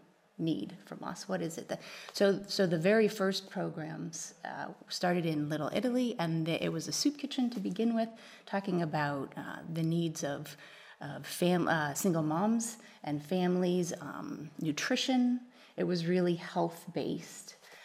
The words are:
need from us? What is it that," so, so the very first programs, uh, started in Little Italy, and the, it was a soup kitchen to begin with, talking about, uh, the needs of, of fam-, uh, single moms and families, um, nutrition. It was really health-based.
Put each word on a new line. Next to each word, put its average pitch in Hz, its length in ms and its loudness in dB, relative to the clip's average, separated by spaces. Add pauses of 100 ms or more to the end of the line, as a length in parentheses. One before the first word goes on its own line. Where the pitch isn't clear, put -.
(360)
need 160 480 -2
from - 180 -12
us? - 280 -8
What 185 100 0
is 165 160 -4
it - 120 -10
that," - 120 -4 (320)
so, 196 340 4
so 196 200 2
the 170 100 2
very 208 320 6
first 190 400 0
programs, 165 840 -8 (100)
uh, - 220 -8 (220)
started 180 360 2
in 151 240 0
Little 151 240 -2
Italy, 247 460 2
and 165 260 2
the, 165 180 0
it 165 80 2
was 160 180 -4
a 156 40 -4
soup 285 240 2
kitchen 254 320 -2
to 220 120 -4
begin 220 340 0
with, 226 160 2 (340)
talking 190 380 0
about, 147 520 -2
uh, - 260 -10 (120)
the 160 100 -2
needs 165 420 0
of, 143 300 -6 (460)
of 143 240 -8
fam-, - 440 2
uh, 147 260 0
single 165 280 2
moms 208 540 2 (260)
and 147 220 -2
families, 180 800 2
um, - 480 -10 (100)
nutrition. 247 800 2 (380)
It 180 60 0
was 170 200 2
really 175 300 4
health-based. - 1200 -4 (280)